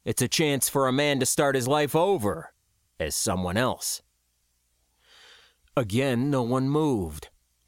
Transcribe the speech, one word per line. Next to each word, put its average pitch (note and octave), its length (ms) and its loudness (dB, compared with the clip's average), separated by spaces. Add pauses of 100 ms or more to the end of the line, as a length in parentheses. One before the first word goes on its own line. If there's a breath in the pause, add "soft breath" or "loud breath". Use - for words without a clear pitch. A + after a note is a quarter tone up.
It's - 180 -4
a B2 60 2
chance C#3+ 400 0
for C#3 200 2
a B2+ 60 2
man C#3+ 280 2
to B2+ 40 2
start C#3 300 2
his B2+ 140 0
life D3 260 2
over D3 580 0 (460)
as D#2 160 -2
someone F2+ 420 -2
else." - 460 -2 (1700 loud breath)
Again, B2 540 0
no C3 140 0
one C3 260 0
moved. A#2+ 600 -2 (380)